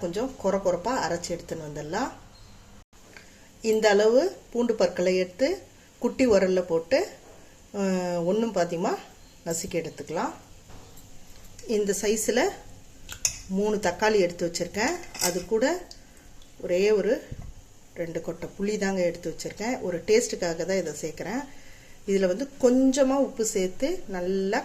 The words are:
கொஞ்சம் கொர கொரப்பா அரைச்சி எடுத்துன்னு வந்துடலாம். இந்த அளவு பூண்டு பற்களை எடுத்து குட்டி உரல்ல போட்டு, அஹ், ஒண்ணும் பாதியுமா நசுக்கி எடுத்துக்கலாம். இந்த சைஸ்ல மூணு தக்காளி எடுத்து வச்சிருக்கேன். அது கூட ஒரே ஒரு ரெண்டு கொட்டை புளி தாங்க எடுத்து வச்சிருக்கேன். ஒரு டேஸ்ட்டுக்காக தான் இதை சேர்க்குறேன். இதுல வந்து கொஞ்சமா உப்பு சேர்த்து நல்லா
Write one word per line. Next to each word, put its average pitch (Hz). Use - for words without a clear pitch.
கொஞ்சம் 202
கொர 190
கொரப்பா 180
அரைச்சி 170
எடுத்துன்னு 165
வந்துடலாம். 151
இந்த 220
அளவு 220
பூண்டு 233
பற்களை 185
எடுத்து 254
குட்டி 254
உரல்ல 185
போட்டு, 165
அஹ், 180
ஒண்ணும் 220
பாதியுமா 175
நசுக்கி 170
எடுத்துக்கலாம். 160
இந்த 202
சைஸ்ல 220
மூணு 208
தக்காளி 214
எடுத்து 175
வச்சிருக்கேன். 208
அது 175
கூட 226
ஒரே 180
ஒரு 208
ரெண்டு 165
கொட்டை 170
புளி 202
தாங்க 190
எடுத்து 170
வச்சிருக்கேன். 226
ஒரு 175
டேஸ்ட்டுக்காக 190
தான் 190
இதை 151
சேர்க்குறேன். 180
இதுல 190
வந்து 233
கொஞ்சமா 262
உப்பு 220
சேர்த்து 190
நல்லா 190